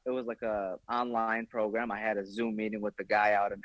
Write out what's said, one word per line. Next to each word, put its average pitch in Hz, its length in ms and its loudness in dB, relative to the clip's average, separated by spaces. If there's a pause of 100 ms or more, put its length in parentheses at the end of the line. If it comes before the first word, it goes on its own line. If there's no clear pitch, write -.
it 127 60 0
was 127 140 -2
like 113 180 -6
a 101 340 -2 (120)
online 117 580 0
program. 113 440 0
I 101 80 -4
had 107 180 0
a 98 80 -2
Zoom 110 300 -2
meeting 107 260 -2
with 104 140 -4
the 98 80 -6
guy 104 300 4
out 101 180 4
in 101 140 -8